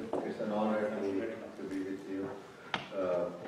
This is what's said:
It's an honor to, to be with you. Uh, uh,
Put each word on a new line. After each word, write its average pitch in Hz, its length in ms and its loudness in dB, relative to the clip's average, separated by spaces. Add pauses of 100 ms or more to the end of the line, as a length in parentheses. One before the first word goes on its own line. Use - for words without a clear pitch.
(260)
It's 107 140 -2
an 107 140 0
honor 107 360 4
to, 104 120 0
to 98 680 0
be 95 100 0
with 95 300 -2
you. 95 200 -2 (680)
Uh, - 0 -
uh, 90 320 4 (180)